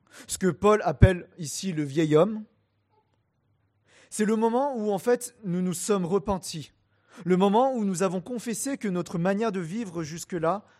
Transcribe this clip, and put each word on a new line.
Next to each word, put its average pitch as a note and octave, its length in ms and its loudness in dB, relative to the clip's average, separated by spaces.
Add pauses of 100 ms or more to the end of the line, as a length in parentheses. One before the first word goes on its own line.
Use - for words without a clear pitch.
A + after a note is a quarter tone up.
(260)
ce - 100 -8
que F#3 140 2
Paul G#3 340 4
appelle F3+ 440 6 (100)
ici F3 340 -8
le D3+ 100 -2
vieil D3 320 0
homme. G#3+ 300 2 (1700)
C'est G#3+ 160 0
le A3 100 2
moment A#3+ 400 0
où, G#3+ 160 -2
en F#3+ 60 0
fait, A#3+ 360 -2 (100)
nous F3+ 180 -2
nous F3+ 120 -2
sommes G3 300 0
repentis, F3+ 680 -4 (520)
le F3+ 140 4
moment A3+ 360 4
où A3 100 -2
nous F#3+ 180 -2
avons F#3 180 0
confessé B3 560 -6
que G#3+ 120 -6
notre F3 300 -4
manière G3+ 340 0
de F#3 80 -4
vivre E3+ 420 -6
jusque-là E3 640 -4 (140)